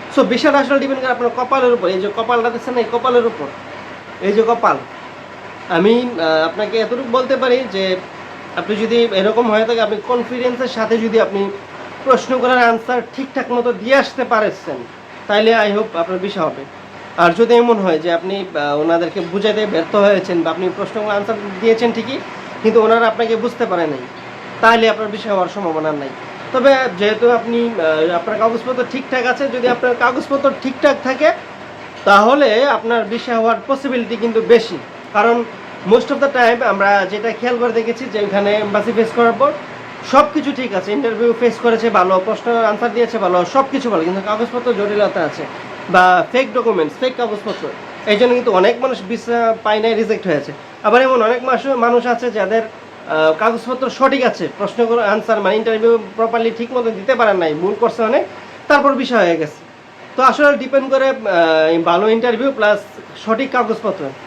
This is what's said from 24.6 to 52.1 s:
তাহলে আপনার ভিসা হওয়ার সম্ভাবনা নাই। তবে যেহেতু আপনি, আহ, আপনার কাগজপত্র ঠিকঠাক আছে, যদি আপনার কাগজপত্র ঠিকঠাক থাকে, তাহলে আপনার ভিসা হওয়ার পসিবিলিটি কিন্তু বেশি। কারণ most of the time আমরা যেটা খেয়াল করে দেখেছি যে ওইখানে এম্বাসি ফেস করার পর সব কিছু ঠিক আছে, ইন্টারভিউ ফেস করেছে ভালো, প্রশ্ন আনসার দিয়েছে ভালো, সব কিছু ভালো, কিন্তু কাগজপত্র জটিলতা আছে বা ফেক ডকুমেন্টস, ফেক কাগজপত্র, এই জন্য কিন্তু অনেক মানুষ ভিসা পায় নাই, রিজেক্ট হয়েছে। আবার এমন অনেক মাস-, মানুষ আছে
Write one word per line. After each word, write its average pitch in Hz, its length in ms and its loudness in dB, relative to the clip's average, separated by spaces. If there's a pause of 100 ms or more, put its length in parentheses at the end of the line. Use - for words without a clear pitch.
তাহলে 226 280 6
আপনার 214 200 -2
ভিসা 208 240 -6
হওয়ার 185 220 0
সম্ভাবনা 160 380 -2
নাই। 143 160 -6 (440)
তবে 262 220 6 (240)
যেহেতু 214 320 2
আপনি, 233 480 0
আহ, 160 380 2
আপনার 208 220 -4
কাগজপত্র 233 540 0
ঠিকঠাক 254 340 -4
আছে, 254 220 0
যদি 240 200 -2
আপনার 247 260 0
কাগজপত্র 262 560 0 (120)
ঠিকঠাক 269 420 0
থাকে, 262 280 2 (720)
তাহলে 226 600 6
আপনার 226 400 0
ভিসা 226 340 -4
হওয়ার 226 180 2 (100)
পসিবিলিটি 254 500 -2
কিন্তু 220 240 0
বেশি। 190 380 2 (340)
কারণ 226 320 2 (460)
most 247 160 4
of 285 100 -2
the 277 120 2
time 247 360 2
আমরা 196 460 2
যেটা 214 220 -4
খেয়াল 247 260 -2
করে 233 140 0
দেখেছি 233 400 -2
যে 220 60 -4
ওইখানে 202 360 0
এম্বাসি 208 380 0
ফেস 220 240 2
করার 233 220 4
পর 285 140 2 (600)
সব 285 120 6 (100)
কিছু 277 220 -2
ঠিক 240 180 -6
আছে, 190 180 -2
ইন্টারভিউ 226 480 0
ফেস 240 220 2
করেছে 226 280 2
ভালো, 185 340 4
প্রশ্ন 220 320 -2
আনসার 214 380 0
দিয়েছে 233 240 0
ভালো, 180 340 2
সব 269 180 4
কিছু 247 200 -2
ভালো, 165 140 0
কিন্তু 185 220 -2
কাগজপত্র 240 460 -2
জটিলতা 202 480 0
আছে 151 220 -4 (480)
বা 180 420 6
ফেক 247 220 0
ডকুমেন্টস, 208 460 0
ফেক 254 160 -2
কাগজপত্র, 208 520 -6 (380)
এই 208 100 4
জন্য 247 180 4
কিন্তু 240 180 0
অনেক 214 280 4
মানুষ 254 180 -2 (100)
ভিসা 233 540 0
পায় 214 180 0
নাই, 226 140 2
রিজেক্ট 214 320 -2
হয়েছে। 147 260 -2 (300)
আবার 226 200 6
এমন 262 200 2
অনেক 240 220 0
মাস-, 262 320 0
মানুষ 240 300 2
আছে 240 240 -2